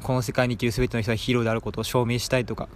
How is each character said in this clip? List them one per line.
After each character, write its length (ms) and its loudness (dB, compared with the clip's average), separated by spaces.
こ 100 -2
の 100 2
世 100 -4
界 160 4
に 80 0
生 20 -8
き 80 0
る 60 2
全 160 2
て 80 -2
の 60 0
人 80 -2
は 60 2
ヒ 160 -2
ー 40 4
ロ 40 4
ー 40 2
で 60 2
あ 40 2
る 60 0
こ 120 -6
と 80 -4
を 40 -2
証 220 2
明 120 0
し 100 -6
た 100 2
い 60 0
と 100 -6
か、 220 -8